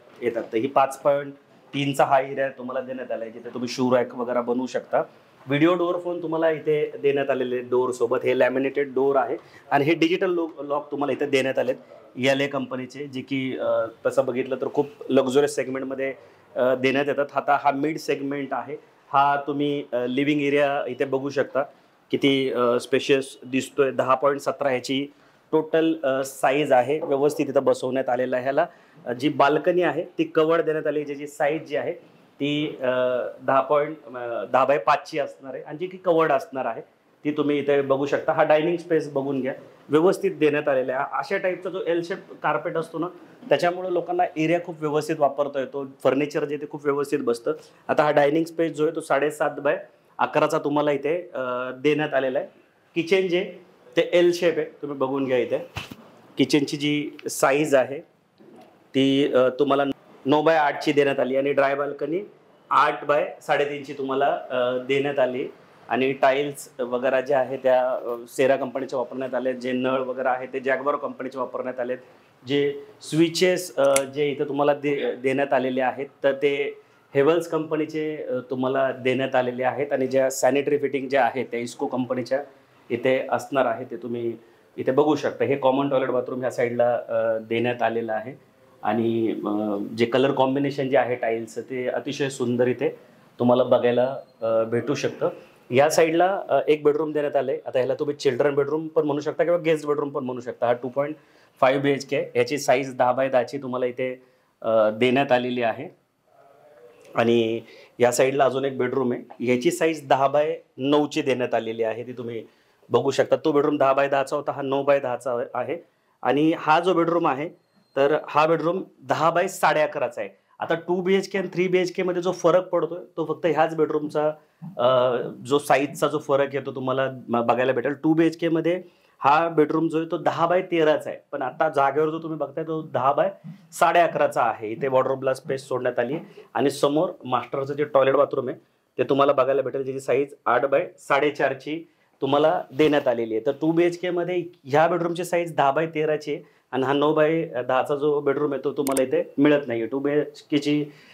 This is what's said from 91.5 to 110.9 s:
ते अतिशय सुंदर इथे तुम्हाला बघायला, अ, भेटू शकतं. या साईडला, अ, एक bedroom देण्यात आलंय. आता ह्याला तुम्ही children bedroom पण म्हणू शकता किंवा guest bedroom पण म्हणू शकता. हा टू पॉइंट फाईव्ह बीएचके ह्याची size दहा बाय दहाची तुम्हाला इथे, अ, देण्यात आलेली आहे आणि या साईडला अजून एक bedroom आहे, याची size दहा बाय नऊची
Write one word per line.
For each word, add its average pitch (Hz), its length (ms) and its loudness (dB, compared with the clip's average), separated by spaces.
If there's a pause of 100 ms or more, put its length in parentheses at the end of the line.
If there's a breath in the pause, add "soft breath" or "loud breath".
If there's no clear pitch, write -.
ते 127 260 -6
अतिशय 139 420 -4
सुंदर 123 380 0
इथे 127 220 -2 (500 loud breath)
तुम्हाला 123 240 4
बघायला, 123 540 2 (240)
अ, 113 220 2
भेटू 120 320 -2
शकतं. 139 340 -4 (420 loud breath)
या 139 180 6
साईडला, 170 600 2
अ, 139 180 4
एक 151 160 2
bedroom 151 280 2
देण्यात 147 240 -2
आलंय. 143 300 0
आता 127 120 -4
ह्याला 127 160 0
तुम्ही 147 220 -4
children 139 400 2
bedroom 147 320 0
पण 156 180 0
म्हणू 147 160 0
शकता 151 220 -2
किंवा 156 160 2
guest 156 260 0
bedroom 147 240 -2
पण 143 140 -6
म्हणू 123 180 -6
शकता. 117 260 -4
हा 123 60 4
टू 123 160 -4
पॉइंट 147 260 -4 (460 soft breath)
फाईव्ह 139 220 4
बीएचके 139 340 0
ह्याची 123 400 0
size 139 380 0
दहा 123 160 2
बाय 131 180 0
दहाची 127 280 0
तुम्हाला 127 280 -4
इथे, 127 380 -6 (380 soft breath)
अ, 110 280 4
देण्यात 127 420 2
आलेली 123 300 0
आहे 117 280 -4 (1300)
आणि 117 460 2 (380 loud breath)
या 120 120 6
साईडला 135 340 2
अजून 131 200 0
एक 131 120 -4
bedroom 123 360 0
आहे, - 320 -8
याची 123 260 2
size 160 360 -2
दहा 135 200 4
बाय 151 300 2 (200)
नऊची 143 440 2